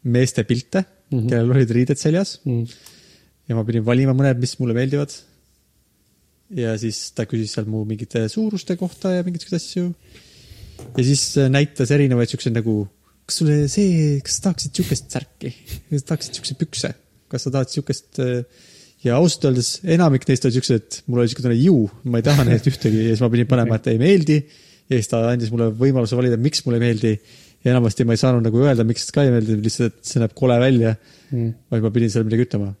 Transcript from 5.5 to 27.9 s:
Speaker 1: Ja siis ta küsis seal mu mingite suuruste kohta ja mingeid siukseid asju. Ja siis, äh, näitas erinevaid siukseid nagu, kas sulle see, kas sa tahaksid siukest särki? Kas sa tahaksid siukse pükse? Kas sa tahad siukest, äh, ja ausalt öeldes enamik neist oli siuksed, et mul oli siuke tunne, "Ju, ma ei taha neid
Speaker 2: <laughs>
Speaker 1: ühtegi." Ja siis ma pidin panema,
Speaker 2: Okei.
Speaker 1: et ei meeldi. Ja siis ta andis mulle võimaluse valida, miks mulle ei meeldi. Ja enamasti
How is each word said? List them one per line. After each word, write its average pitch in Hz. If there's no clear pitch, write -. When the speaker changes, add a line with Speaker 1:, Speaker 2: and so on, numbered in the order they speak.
Speaker 1:
Ja 117
siis 110
ta 113
küsis 110
seal 107
mu 107
mingite 110
suuruste 208
kohta 185
ja 180
mingeid 175
siukseid 170
asju. 175
Ja 127
siis, 139
äh, 135
näitas 139
erinevaid 131
siukseid 123
nagu, 107
kas -
sulle 147
see, 160
kas -
sa -
tahaksid -
siukest -
särki? -
Kas 147
sa -
tahaksid -
siukse -
pükse? -
Kas 131
sa 135
tahad 131
siukest, -
äh, 123
ja 120
ausalt 160
öeldes 127
enamik 165
neist 131
oli 127
siuksed, 127
et -
mul 120
oli 120
siuke 120
tunne, 120
"Ju, 131
ma 120
ei 113
taha 143
neid 117
Speaker 2:
<laughs> 131
Speaker 1:
ühtegi." 110
Ja 113
siis 110
ma 123
pidin 120
panema, 117
Speaker 2:
Okei. 107
Speaker 1:
et -
ei 113
meeldi. 151
Ja 131
siis 110
ta 117
andis 117
mulle 117
võimaluse 123
valida, 123
miks 127
mulle 120
ei 117
meeldi. 110
Ja 120
enamasti 113